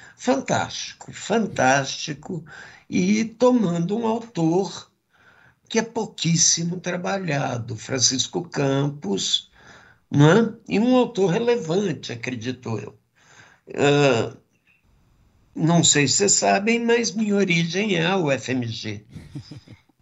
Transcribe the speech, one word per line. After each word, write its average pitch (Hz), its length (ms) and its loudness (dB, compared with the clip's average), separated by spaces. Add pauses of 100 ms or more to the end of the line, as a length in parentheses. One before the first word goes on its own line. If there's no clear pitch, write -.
(180)
fantástico, - 960 -4
fantástico, 143 1300 -2 (440)
e 202 360 2
tomando 208 720 2
um 233 100 -4
autor 180 840 -2 (800)
que 226 100 -2
é 226 40 4
pouquíssimo 175 960 0
trabalhado, 147 960 -4
Francisco 131 720 -2
Campos, 147 1000 -2 (600)
não 147 220 6
é? 220 220 4 (120)
E 196 140 0
um 254 160 4
autor 196 340 2
relevante, 196 840 -2
acredito 117 640 -8
eu. 104 200 -14 (800)
Ah, 139 600 2 (1200)
não 165 300 4
sei 143 240 4
se - 60 0
vocês 202 180 2
sabem, 202 520 2
mas 233 280 2
minha 208 240 0
origem 180 600 0
é 165 100 0
a 190 100 0
U 151 160 0
F 123 180 -4
M 123 160 -2
G. 107 440 -8
<laughs> - 40 -20 (880)